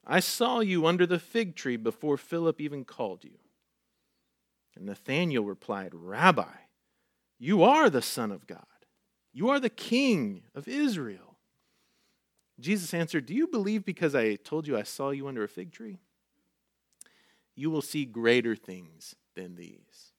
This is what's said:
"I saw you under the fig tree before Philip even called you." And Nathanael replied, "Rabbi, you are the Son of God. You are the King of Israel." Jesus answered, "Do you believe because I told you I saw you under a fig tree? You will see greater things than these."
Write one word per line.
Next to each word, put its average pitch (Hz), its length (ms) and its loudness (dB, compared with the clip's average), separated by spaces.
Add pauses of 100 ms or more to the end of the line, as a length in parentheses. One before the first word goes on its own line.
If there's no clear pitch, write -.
"I 165 140 4
saw 240 400 0
you 180 260 2
under 175 200 4
the 170 140 0
fig 214 360 -4
tree 123 220 -4
before 131 400 -2
Philip 165 420 -2
even 143 240 -8
called 101 400 -8
you." 67 140 -20 (1400)
And 90 100 -18
Nathanael 135 580 -2
replied, 98 500 -8
"Rabbi, 101 600 2 (840)
you 165 240 4
are 277 260 8
the 131 120 2
Son 113 300 -4
of 90 160 -12
God. - 180 -18 (680)
You 202 180 0
are 277 100 2
the 247 100 0
King 190 760 0 (100)
of 139 140 -12
Israel." 202 680 -4 (1200)
Jesus 175 320 -2
answered, 165 360 -2
"Do 180 80 -8
you 311 100 2
believe 214 400 -2
because 165 300 -2
I 113 200 2
told 151 320 -8
you 135 80 0
I 104 60 -2
saw 139 300 -6
you 139 160 -8
under 123 160 -6
a 101 40 -4
fig 90 240 -12
tree? 208 280 -16 (1600)
You 143 140 -2
will 151 140 0
see 151 200 -4
greater 117 520 4
things 90 600 -18 (200)
than 90 200 -12
these." - 640 -20